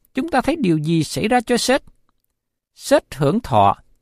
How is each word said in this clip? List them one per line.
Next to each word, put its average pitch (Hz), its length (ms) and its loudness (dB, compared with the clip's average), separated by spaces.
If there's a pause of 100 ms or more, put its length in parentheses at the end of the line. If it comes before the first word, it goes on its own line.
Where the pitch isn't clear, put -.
(140)
chúng 269 160 -4
ta 269 120 0
thấy 285 140 -2
điều 185 220 0
gì 156 260 0
xảy 139 240 -4
ra 247 140 2
cho 240 160 -2
Sết? 254 260 0 (920)
Sết - 400 -2
hưởng 147 240 0
thọ 101 360 2 (260)